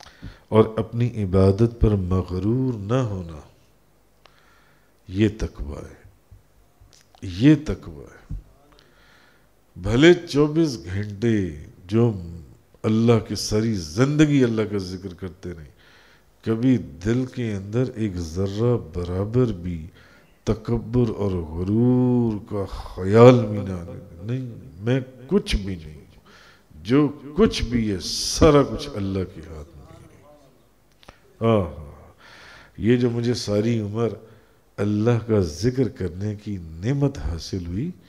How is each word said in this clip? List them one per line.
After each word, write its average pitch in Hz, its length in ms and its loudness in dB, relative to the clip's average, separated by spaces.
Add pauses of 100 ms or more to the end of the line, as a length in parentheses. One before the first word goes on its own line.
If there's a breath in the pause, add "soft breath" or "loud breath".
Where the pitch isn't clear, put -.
(500 loud breath)
और 107 280 4
अपनी 117 280 -2
इबादत 98 640 4
पर 110 260 2
मगरूर 92 800 -2
ना 107 260 -2
होना।" 92 440 -8 (1700 soft breath)
ये 101 180 2
तकवा 73 580 -8
है, - 120 -20 (1300)
ये 98 320 6
तकवा 80 560 -10
है। - 260 -14 (1400 soft breath)
भले 131 320 8
चौबीस 151 720 0
घंटे 98 800 -2 (200)
जो 101 460 0 (520)
अल्लाह 113 340 4
की 107 180 -4
सारी 107 380 -2
ज़िंदगी 135 680 2
अल्लाह 110 240 2
का 101 120 -4
जिक्र 92 360 -10
करते 90 360 -12
रहें, 78 220 -16 (760 soft breath)
कभी 117 300 2
दिल 90 480 -2
के 120 260 -6
अंदर 104 460 -4
एक 104 180 -2
ज़र्रा 98 600 -2
बराबर 101 760 -2
भी 85 380 -8 (560 soft breath)
तकब्बुर 113 640 0
और 92 320 -4
गुरूर 117 960 0 (160)
का 101 120 -4
ख्याल 113 760 6
भी 107 180 -4
ना 95 180 -6
आए। 87 500 -14
नहीं, 123 260 -8 (280)
मैं 120 220 0
कुछ - 540 -2
भी 95 200 -4
नहीं 78 180 -16
हूँ, - 120 -20 (760 soft breath)
जो 135 260 4
कुछ - 540 0
भी 117 260 0
है, 95 100 -2
सारा - 640 4
कुछ - 320 -6
अल्लाह 95 300 -2
के 82 160 -16
हाथ 78 240 -16
में - 180 -20
है। - 260 -20 (1300 soft breath)
हाँ, 104 360 2
हाँ, - 400 -18 (640 loud breath)
ये 113 160 4
जो 123 140 2
मुझे 117 240 -2
सारी 107 460 0
उम्र 107 360 -4 (600 soft breath)
अल्लाह 104 400 0
का 110 220 2
जिक्र 104 480 0
करने 95 480 -6
की 104 220 -10
नेमत 110 600 -2
हासिल 85 480 -6
हुई, 113 280 -6 (140 soft breath)